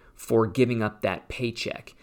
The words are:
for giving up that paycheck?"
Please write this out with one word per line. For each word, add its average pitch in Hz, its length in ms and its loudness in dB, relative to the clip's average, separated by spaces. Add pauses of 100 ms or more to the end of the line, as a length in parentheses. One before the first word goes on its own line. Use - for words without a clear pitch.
(140)
for 113 320 2
giving 113 360 2
up 107 200 -4
that 92 260 -2
paycheck?" - 640 -6 (100)